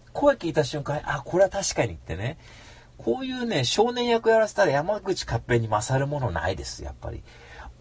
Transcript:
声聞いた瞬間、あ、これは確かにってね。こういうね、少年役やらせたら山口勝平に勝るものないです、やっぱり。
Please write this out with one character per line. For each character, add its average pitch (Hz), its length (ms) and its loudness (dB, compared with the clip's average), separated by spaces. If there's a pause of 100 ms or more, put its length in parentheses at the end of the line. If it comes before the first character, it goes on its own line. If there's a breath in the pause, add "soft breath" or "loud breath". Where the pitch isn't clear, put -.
(120)
声 285 240 4
聞 175 140 -4
い 151 40 -6
た 147 120 2
瞬 143 180 -6
間、 147 220 -4
あ、 143 180 -4
こ - 140 -2
れ 190 80 8
は 185 40 2
確 294 240 -4
か 143 120 2
に 92 80 -6
っ - 20 -12
て 80 220 -10
ね。 120 200 -6 (600 loud breath)
こ 247 240 -2
う 269 40 -8
い 262 60 -6
う 247 140 -4
ね、 156 200 0
少 226 260 2
年 247 160 -2
役 226 220 2
や 220 100 8
ら 214 80 4
せ - 80 -8
た 202 100 4
ら 151 60 4
山 170 300 0
口 185 240 -4
勝 123 200 -4
平 120 120 2
に 113 100 0
勝 110 320 0
る 139 80 0
も 143 120 -4
の 123 120 -2
な 82 180 -2
い 80 60 -2
で 71 80 -10
す、 - 200 -10
や 69 80 -8
っ - 80 -12
ぱ - 120 -10
り。 - 120 -12 (580 loud breath)